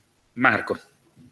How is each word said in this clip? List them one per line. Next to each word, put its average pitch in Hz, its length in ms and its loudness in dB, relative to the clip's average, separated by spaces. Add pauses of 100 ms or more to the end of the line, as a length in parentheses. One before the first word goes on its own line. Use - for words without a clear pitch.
(340)
Marco, 117 460 0 (520)